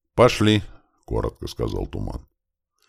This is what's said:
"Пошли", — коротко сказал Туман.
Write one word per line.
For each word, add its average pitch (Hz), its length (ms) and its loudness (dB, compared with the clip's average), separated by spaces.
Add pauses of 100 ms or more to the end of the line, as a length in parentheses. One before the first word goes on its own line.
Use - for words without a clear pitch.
(160)
"Пошли", — 107 480 4 (420)
коротко - 420 -6
сказал 50 400 -6
Туман. - 400 -10 (600)